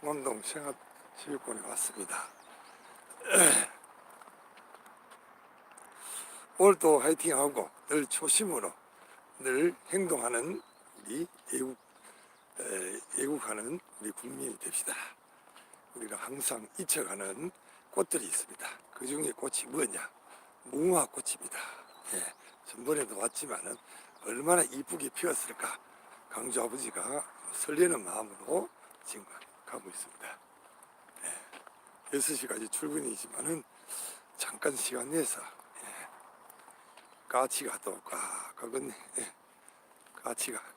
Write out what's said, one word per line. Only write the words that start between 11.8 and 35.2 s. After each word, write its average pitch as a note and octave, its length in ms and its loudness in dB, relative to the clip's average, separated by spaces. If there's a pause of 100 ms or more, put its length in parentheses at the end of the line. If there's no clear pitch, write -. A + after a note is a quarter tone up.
에, F#2 380 -4 (200)
애국하는 C3+ 600 0 (220)
우리 G#2+ 120 -4
국민이 C3 460 -8
됩시다. - 360 -4 (1040)
우리가 G#2+ 180 -8
항상 A#2+ 500 -2 (120)
잊혀가는 G#2+ 720 -2 (400)
꽃들이 - 360 2
있습니다. - 420 -4 (260)
그 - 120 -8
중에 C#3+ 260 -2
꽃이 - 360 -2
뭐냐? B2+ 400 0 (560)
무궁화 D3+ 420 4
꽃입니다. - 520 -6 (560)
예, - 200 -4 (320)
전번에도 A#2+ 520 -2
왔지만은 A2+ 580 -4 (480)
얼마나 D3 380 4
이쁘게 C#3 480 -4
피었을까. - 680 -2 (500)
강주 A#2+ 340 -2
아버지가 C3 640 -4 (280)
설레는 D3+ 520 2
마음으로 A2 640 -2 (360)
지금 G#3 200 -10 (420)
가고 - 220 -10
있습니다. - 500 -12 (840)
예, - 920 -8
여섯 C#3+ 180 4
시 C3+ 120 -4
까지 G#2+ 220 -4
출근이지만은 D3 920 -2 (760)
잠깐 - 400 0
시간 B2 340 -2
내서, D3+ 320 0